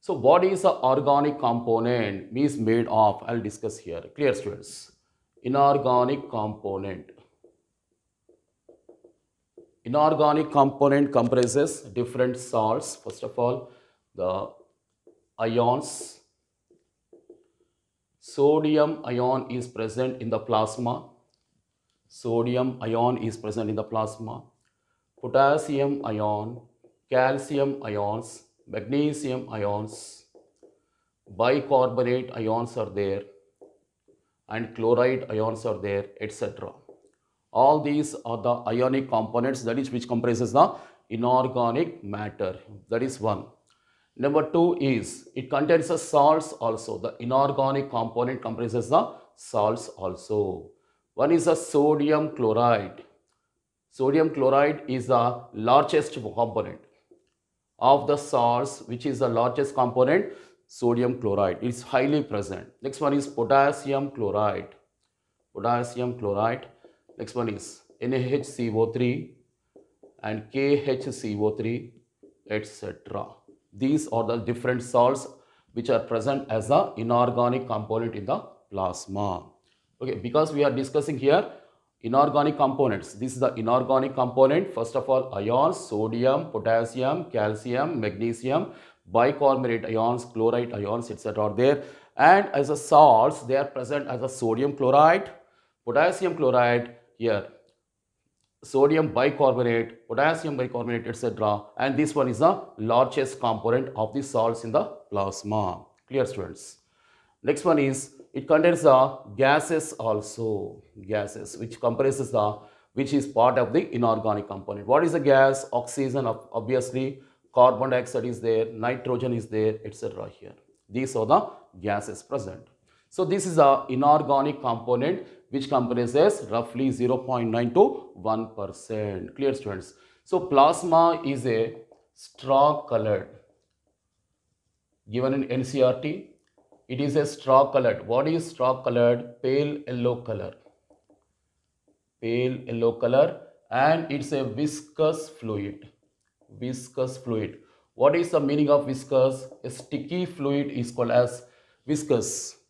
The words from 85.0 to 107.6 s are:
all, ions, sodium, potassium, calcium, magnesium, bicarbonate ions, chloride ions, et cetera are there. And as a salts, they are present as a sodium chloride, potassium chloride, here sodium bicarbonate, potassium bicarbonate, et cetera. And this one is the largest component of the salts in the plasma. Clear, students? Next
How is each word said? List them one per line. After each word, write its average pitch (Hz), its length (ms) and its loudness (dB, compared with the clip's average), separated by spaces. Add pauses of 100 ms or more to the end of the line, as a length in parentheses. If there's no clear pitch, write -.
all, 110 260 0
ions, 120 420 0
sodium, 117 760 -2
potassium, 120 800 -2
calcium, 120 680 -2
magnesium, 117 720 -4 (320)
bicarbonate 127 800 2
ions, 117 380 0
chloride 120 480 0
ions, 107 380 -4
et - 80 -10
cetera 107 280 -2
are 101 100 -2
there. 139 260 4 (340)
And 185 380 6
as 143 160 0
a 147 60 -2
salts, 147 640 6
they 127 140 -2
are 139 80 0
present 139 420 -6
as 123 160 -6
a 131 60 -4
sodium 127 480 -2
chloride, 151 560 4 (520)
potassium 170 520 0
chloride, 123 580 2 (240)
here 107 300 -2 (1160)
sodium 151 480 4
bicarbonate, 123 960 0
potassium 147 480 0
bicarbonate, 120 500 -4
et 113 100 -8
cetera. 107 440 -2 (160)
And 135 220 -2
this 151 160 0
one 135 140 0
is 113 100 -4
the 165 240 2 (160)
largest 131 600 2
component 117 560 0
of 107 200 -4
the 139 80 -4
salts 117 420 -2
in 117 80 -8
the 165 120 2 (260)
plasma. 98 760 -4 (240)
Clear, 131 160 -2
students? - 540 -12 (640)
Next - 240 -2